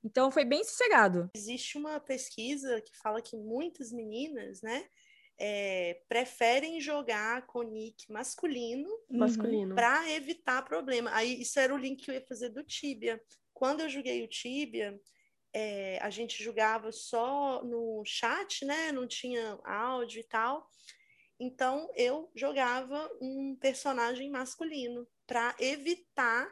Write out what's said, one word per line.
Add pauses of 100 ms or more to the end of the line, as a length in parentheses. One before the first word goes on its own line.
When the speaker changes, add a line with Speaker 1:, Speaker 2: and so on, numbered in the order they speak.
Speaker 1:
Então,
foi
bem
sossegado.
Speaker 2:
Existe
uma
pesquisa
que
fala
que
muitas
meninas,
né, (540)
é,
preferem
jogar
com
nick
masculino (180)
Speaker 1:
Uhum.
Speaker 3:
Masculino.
Speaker 2:
pra
evitar
problema.
Aí,
isso
era
o
link
que
eu
ia
fazer
do
Tibia. (360)
Quando
eu
joguei
o
Tibia, (540)
é,
a
gente
jogava
só
no
chat,
né?
Não
tinha
áudio
e
tal. (720)
Então,
eu
jogava (100)
um
personagem
masculino (200)
pra
evitar